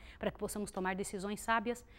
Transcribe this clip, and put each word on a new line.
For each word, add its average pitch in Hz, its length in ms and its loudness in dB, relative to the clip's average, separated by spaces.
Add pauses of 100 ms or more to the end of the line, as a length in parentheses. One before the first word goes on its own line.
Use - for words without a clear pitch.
(180)
para 202 120 2
que - 80 -6
possamos 208 320 -2
tomar 190 240 2
decisões 196 460 -2
sábias, 233 440 2 (140)